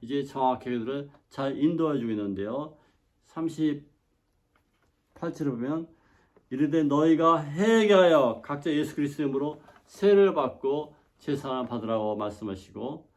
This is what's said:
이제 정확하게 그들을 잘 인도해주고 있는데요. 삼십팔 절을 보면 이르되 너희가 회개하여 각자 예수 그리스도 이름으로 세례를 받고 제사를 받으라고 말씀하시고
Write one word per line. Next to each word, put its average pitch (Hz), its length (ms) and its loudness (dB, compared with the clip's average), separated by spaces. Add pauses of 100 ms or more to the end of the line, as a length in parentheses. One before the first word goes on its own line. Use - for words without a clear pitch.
이제 135 220 -4
정확하게 127 540 -2
그들을 135 320 -8 (200)
잘 135 280 -6
인도해주고 147 540 0
있는데요. 104 680 -6 (460)
삼십팔 156 600 -4 (1500)
절을 143 200 -4
보면 143 340 -6 (640)
이르되 151 340 0
너희가 160 600 4
회개하여 180 1000 4
각자 143 280 -6
예수 147 240 -2
그리스도 147 280 -2
이름으로 143 380 -4 (240)
세례를 196 480 4
받고 143 600 -4 (220)
제사를 131 500 -4
받으라고 110 500 -4
말씀하시고 104 1000 -10